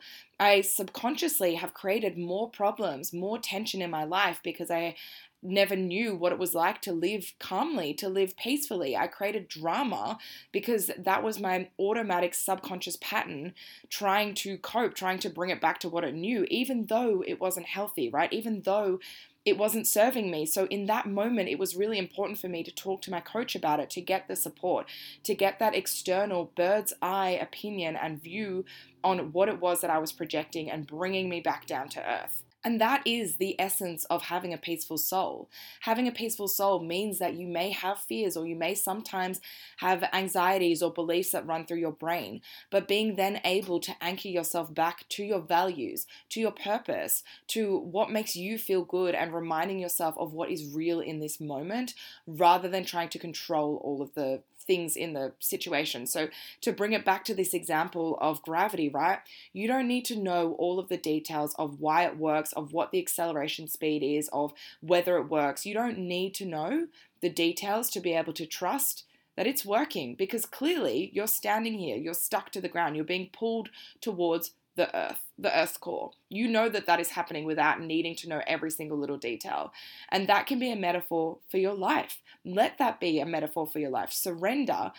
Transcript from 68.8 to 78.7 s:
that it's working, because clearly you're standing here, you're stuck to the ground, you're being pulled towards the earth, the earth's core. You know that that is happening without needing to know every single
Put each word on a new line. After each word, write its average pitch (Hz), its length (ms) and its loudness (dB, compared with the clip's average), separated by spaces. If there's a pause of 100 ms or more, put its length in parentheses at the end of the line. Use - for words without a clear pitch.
that 196 100 2
it's 277 160 0
working, 202 520 0
because 220 300 -2
clearly 190 680 0
you're 202 140 0
standing 220 500 0
here, 156 180 -4
you're 156 180 -4
stuck - 380 -2
to 196 80 -6
the 185 80 -2
ground, 165 300 0
you're 156 80 -2
being 185 260 -2
pulled 226 380 -2 (320)
towards 170 500 0 (240)
the - 200 2
earth, - 260 -2 (180)
the - 180 2
earth's 165 200 2
core. - 340 -6 (180)
You 214 180 0
know 226 220 4
that 202 160 -2
that 170 140 6
is 170 120 -2
happening 160 340 -4
without 156 360 4
needing 165 360 -2
to 165 120 -10
know 156 160 -2
every 160 240 0
single 151 280 -4